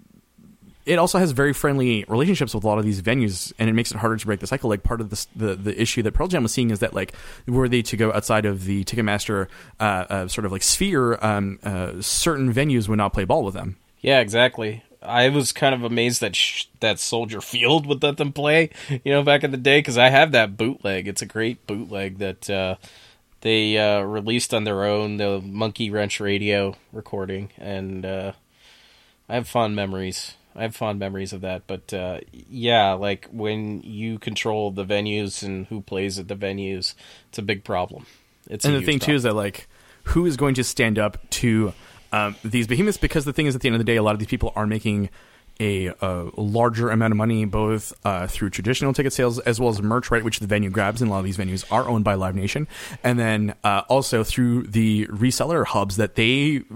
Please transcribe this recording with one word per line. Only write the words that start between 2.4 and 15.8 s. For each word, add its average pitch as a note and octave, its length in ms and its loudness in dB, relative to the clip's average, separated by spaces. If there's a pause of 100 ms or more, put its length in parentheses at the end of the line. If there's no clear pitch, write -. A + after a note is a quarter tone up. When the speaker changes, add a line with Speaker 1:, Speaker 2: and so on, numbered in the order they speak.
Speaker 1:
with G2+ 100 -4
a G#2+ 40 2
lot G#2 100 4
of G#2+ 80 2
these G2 160 0
venues, G#2+ 560 0
and A2+ 100 2
it A2 60 2
makes A#2 160 2
it A2 80 -6
harder A2 200 0
to G#2+ 100 -8
break G2+ 120 -2
the G2+ 60 -10
cycle. C3 240 -2
Like, G2+ 140 0
part A#2 180 0
of G#2 80 -8
this, G#2 160 -6 (100)
the, G#2 200 -2
the G2 260 -2
issue A2+ 220 0
that G#2+ 80 0
Pearl D#3+ 160 0
Jam F3 160 0
was A2 100 0
seeing A#2+ 160 2
is G#2 80 0
that, - 160 -2
like, G2 200 -4 (340)
were B2+ 200 2
they A#2+ 140 2
to A2 160 -4
go A2 160 2
outside G#2+ 320 2
of G2 200 -2
the G2 180 0
Ticketmaster, G#2 640 -2 (320)
uh, A2 40 -4
uh, F#2+ 440 -2
sort G#2+ 180 -4
of, F#2 60 -2
like, F#2+ 100 -4
sphere, C3+ 640 2
um, G2+ 400 0
uh, F#2 380 -4
certain C3+ 520 0
venues B2+ 340 2
would G#2+ 120 2
not G2+ 140 0
play G2 120 0
ball C3+ 180 2
with F#2+ 120 -6
them. F#2 220 -8 (240)
Speaker 2:
Yeah, C3 180 4
exactly. A2+ 640 0 (180)
I A#2+ 280 4
was C#3 220 2
kind C3+ 220 2
of A#2+ 100 -4